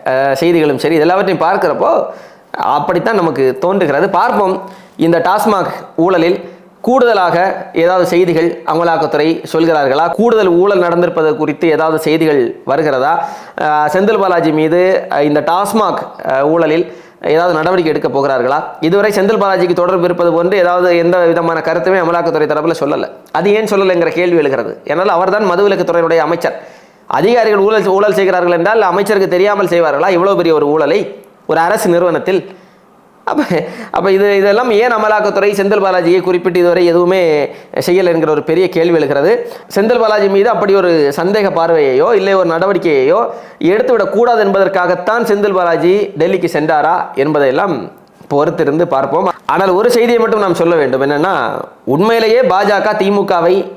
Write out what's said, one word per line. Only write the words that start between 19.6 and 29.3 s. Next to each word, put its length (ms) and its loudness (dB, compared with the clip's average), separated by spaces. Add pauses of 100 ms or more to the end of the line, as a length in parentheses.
தொடர்பு 300 0
இருப்பது 280 0
போன்று 260 0
ஏதாவது 380 2
எந்த 220 2
விதமான 420 0
கருத்துமே 380 0
அமலாக்கத்துறை 480 0
தரப்புல 340 -2
சொல்லல. 280 -4 (240)
அது 220 0
ஏன் 180 -2
சொல்லலைங்கிற 400 0
கேள்வி 240 0
எழுகிறது. 480 -2
ஏனால் 320 -2
அவர்தான் 360 0
மதுவிலக்கு 340 0
துறையினுடைய 320 0
அமைச்சர். 380 -2 (500)
அதிகாரிகள் 520 2
ஊழல், 300 2
ஊழல் 320 2
செய்கிறார்கள் 320 0
என்றால் 300 0
அமைச்சருக்கு 460 0
தெரியாமல் 460 0